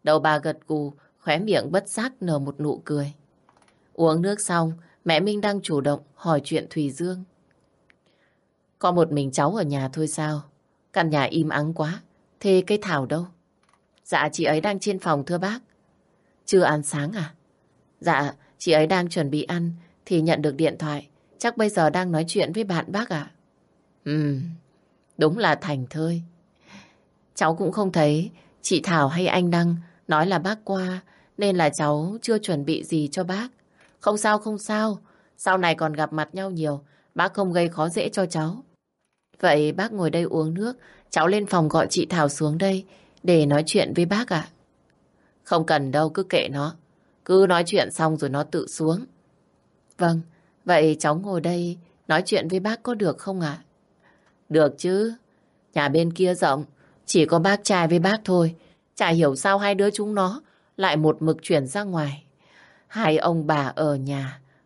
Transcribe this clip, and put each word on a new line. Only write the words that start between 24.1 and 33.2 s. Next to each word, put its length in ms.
đúng 200
là 180
thảnh 340
thơi." 320
"Cháu 200
cũng 160
không 200
thấy 400
chị 200
Thảo 260
hay 200
anh 240
Đăng 240
nói 200
là 120
bác 260
qua, 360
nên 180
là 140
cháu 520
chưa 160
chuẩn 280
bị 180
gì 280
cho 120